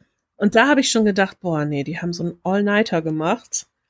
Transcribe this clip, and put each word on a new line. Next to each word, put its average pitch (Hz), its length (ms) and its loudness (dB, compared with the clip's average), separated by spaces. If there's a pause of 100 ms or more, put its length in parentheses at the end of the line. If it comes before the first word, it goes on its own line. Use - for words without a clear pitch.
(380)
Und 208 180 0
da 226 140 6
hab 294 80 6
ich 269 120 2
schon 226 140 2
gedacht, 196 380 0
„Boah, 160 240 -2
nee, 147 180 -2
die 170 160 -8
haben 175 140 -6
so 170 100 -6
einen 170 200 -6
All-Nighter 202 580 0
gemacht. 160 640 -4 (240)